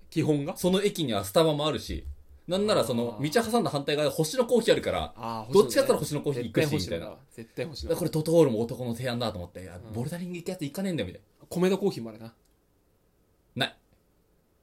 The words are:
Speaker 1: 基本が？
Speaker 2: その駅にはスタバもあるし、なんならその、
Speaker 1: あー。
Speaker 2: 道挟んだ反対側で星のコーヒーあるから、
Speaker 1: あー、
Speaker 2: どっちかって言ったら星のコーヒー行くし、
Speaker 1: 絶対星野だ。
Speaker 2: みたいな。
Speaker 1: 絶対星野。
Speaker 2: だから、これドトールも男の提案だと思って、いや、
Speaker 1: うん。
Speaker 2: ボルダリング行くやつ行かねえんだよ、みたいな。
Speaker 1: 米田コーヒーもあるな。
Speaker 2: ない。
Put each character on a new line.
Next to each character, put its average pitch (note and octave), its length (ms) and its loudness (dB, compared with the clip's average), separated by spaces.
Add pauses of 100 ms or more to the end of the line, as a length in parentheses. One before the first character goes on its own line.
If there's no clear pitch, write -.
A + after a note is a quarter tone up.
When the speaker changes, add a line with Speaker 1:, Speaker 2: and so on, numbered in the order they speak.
(100)
Speaker 1:
基 D#3+ 120 0
本 C#3+ 220 2
が？ F#3 120 -6
Speaker 2:
そ F3+ 140 0
の F#3+ 120 2
駅 G3 220 0
に A#2+ 80 0
は G2 120 0
ス G2 80 -8
タ E3 120 6
バ D#3 100 4
も D3 120 0
あ D3+ 60 2
る B2 60 -2
し、 - 280 -8 (400)
な F3 120 -2
ん C#3 80 2
な F#3+ 80 4
ら C3 100 4
そ B2 100 0
の、 A#2 240 -2
Speaker 1:
あ B2+ 40 -4
ー。 D#3 200 2
Speaker 2:
道 A3 80 -2
挟 A#3 100 4
ん F#3+ 40 0
だ C3+ 60 0
反 C#3+ 140 -2
対 D3+ 120 0
側 D3 120 2
で - 60 -2
星 D#3+ 220 0
の B3 100 2
コ A#3+ 120 4
ー - 20 6
ヒ A3 100 2
ー - 40 8
あ - 20 0
る - 60 -2
か G2 80 0
ら、 E2+ 260 -2
Speaker 1:
あ A2+ 320 -6
ー、 B2+ 40 -8
Speaker 2:
ど G3+ 120 8
っ - 40 -2
ち C4 80 0
か C#4 60 4
っ - 20 4
て - 0 -
言 - 0 -
っ - 20 -4
た - 80 4
ら - 40 0
星 D3+ 140 -4
の D3 80 -2
コ D3 100 -4
ー - 40 -2
ヒ A#2+ 60 -4
ー - 40 -4
行 G#2 80 -8
く E3 100 4
し、 D#3 60 2
Speaker 1:
絶 - 20 0
対 D3+ 80 0
星 F2 120 -4
野 E2+ 80 -4
だ。 - 0 -
Speaker 2:
み E2+ 40 -8
た E2 40 -10
い - 100 -12
な。 - 60 -20 (100)
Speaker 1:
絶 A2+ 220 -16
対 B2+ 120 -6
星 D3 180 -10
野。 E3+ 60 -8
Speaker 2:
だ E3 40 2
か - 0 -
ら、 - 40 -6
こ F3+ 60 -2
れ D3+ 60 0
ド D#3 120 -2
ト D#3+ 100 -2
ー E3 120 8
ル C#3 60 4
も G#2+ 100 0
男 A#2 240 -4
の A#2 100 -4
提 B2+ 140 -6
案 A#2+ 100 -4
だ A2+ 140 -2
と G#2 60 -10
思 F2 80 -8
っ - 40 -16
て、 F#2 120 -14
い - 20 -14
や、 F2+ 200 -14
Speaker 1:
う A2 60 -16
ん。 - 20 -12
Speaker 2:
ボ A#2 120 -4
ル D3+ 60 -4
ダ F3 80 -8
リ F3+ 80 -8
ン F3 40 -10
グ F3 60 -8
行 E3+ 80 -10
く - 60 -6
や F3+ 60 -6
つ D#3 60 -8
行 C#3 100 -6
か G3 100 -6
ね G3 80 -2
え - 20 -2
ん D#3+ 40 -2
だ B2 60 -2
よ、 F#2+ 40 -4
み F#2 60 -10
た - 60 -16
い - 40 -20
な。 - 40 -20 (220)
Speaker 1:
米 F3+ 220 2
田 F#3+ 80 2
コ G3+ 80 0
ー F#3+ 40 2
ヒ - 100 -8
ー - 20 -8
も A2+ 80 -10
あ - 20 -16
る A2 60 -18
な。 A2+ 160 -16 (1200)
Speaker 2:
な B2 120 -2
い。 - 100 -12 (880)